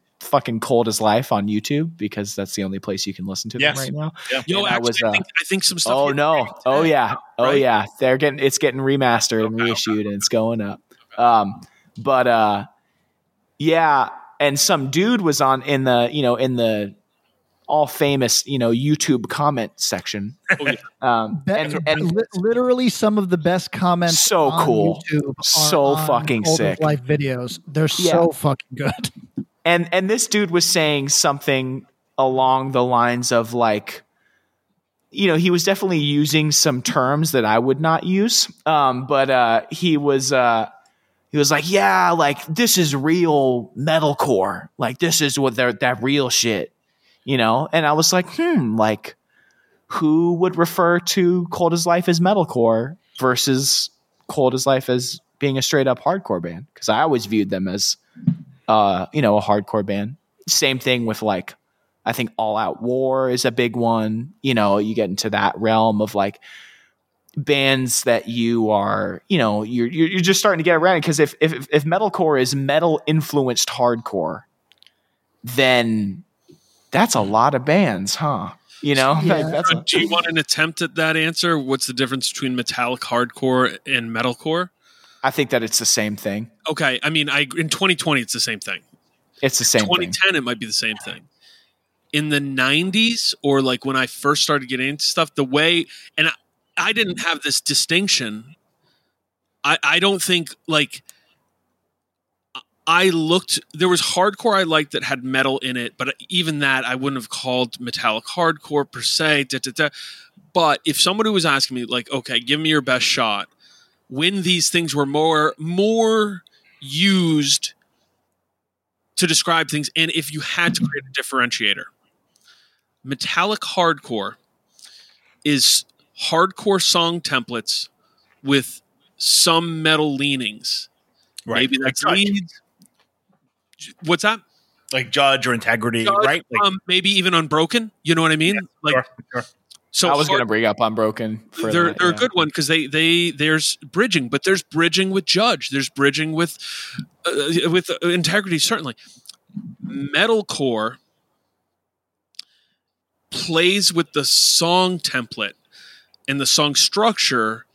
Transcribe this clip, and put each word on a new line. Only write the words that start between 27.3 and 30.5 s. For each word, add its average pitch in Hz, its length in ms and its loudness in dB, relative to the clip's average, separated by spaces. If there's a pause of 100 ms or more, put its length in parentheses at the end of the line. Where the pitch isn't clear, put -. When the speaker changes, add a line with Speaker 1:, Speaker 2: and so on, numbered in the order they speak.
Speaker 4:
They're 156 180 0 (120)
Speaker 1:
Yeah. 175 140 2
Speaker 4:
so 170 200 4
fucking - 440 -2
good. - 360 -6 (540)
Speaker 1:
And, 170 280 2
and 190 160 0
this 226 180 0
dude 208 240 0